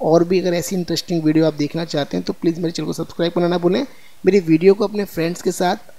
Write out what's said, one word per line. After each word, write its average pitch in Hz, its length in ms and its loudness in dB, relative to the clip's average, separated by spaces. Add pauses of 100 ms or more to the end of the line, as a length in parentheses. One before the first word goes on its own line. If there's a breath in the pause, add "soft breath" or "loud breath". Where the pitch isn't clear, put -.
और 165 240 4
भी 180 160 0
अगर 175 140 0
ऐसी 175 220 -4
इंटरेस्टिंग 170 460 -2
वीडियो 156 240 4
आप 147 80 0
देखना 151 300 -4
चाहते 156 320 -4
हैं 180 100 -6
तो 196 60 -4
प्लीज़ 165 280 -2
मेरे 165 100 -2
चैनल 160 160 -6
को 170 60 -4
सब्सक्राइब 170 400 -4
करना 175 160 0
ना 170 100 0
भूलें। 190 280 0 (400 soft breath)
मेरी 190 140 4
वीडियो 165 340 4
को 208 100 -2
अपने 208 200 -2
फ्रेंड्स 170 380 -4
के 180 100 -2
साथ 190 240 -2 (220)